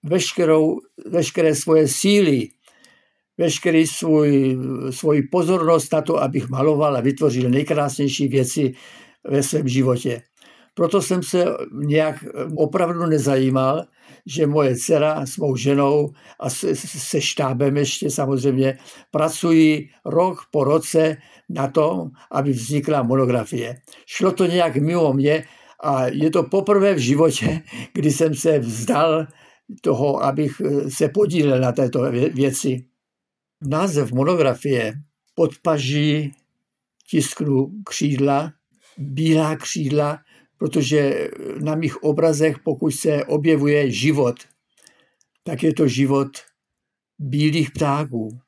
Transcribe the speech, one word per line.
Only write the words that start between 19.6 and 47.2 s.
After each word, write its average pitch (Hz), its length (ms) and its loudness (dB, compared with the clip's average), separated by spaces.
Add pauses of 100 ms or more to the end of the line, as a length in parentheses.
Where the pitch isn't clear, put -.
rok 165 360 0 (100)
po 143 140 0
roce 156 520 2 (320)
na 139 200 -4
tom, 160 420 0 (200)
aby 139 220 -2
vznikla 135 500 -2
monografie. 123 760 -2 (300)
Šlo - 260 -2
to 185 140 0
nějak 170 300 0
mimo 156 360 2
mě 147 320 2 (380)
a 131 240 0
je 143 240 0
to 170 120 0
poprvé 196 520 2
v 156 40 0
životě, 143 640 0 (340)
kdy 151 180 2
jsem 160 220 0
se 151 240 2
vzdal 147 680 0 (560)
toho, 139 400 0
abych, 139 380 0
eh, 143 300 -2
se 151 180 -2
podílel 151 520 2
na 127 120 0
této 127 300 0
vě-, 131 280 0
věci. 131 540 -2 (840)
Název 147 460 0
monografie 131 840 0 (400)
Pod 156 160 2 (120)
paží 147 720 0 (760)
tisknu 143 600 0 (160)
křídla, 143 640 -2 (460)
bílá 156 580 0
křídla, 147 640 -2 (420)
protože 139 680 0 (340)
na 156 120 -4
mých 160 280 -4
obrazech, 156 560 2
pokud 156 320 -2
se 147 340 -2
objevuje 147 680 2
život, 123 440 0 (1120)
tak 151 180 -6
je 160 120 2
to 156 140 2
život 135 400 0 (920)
bílých 147 520 0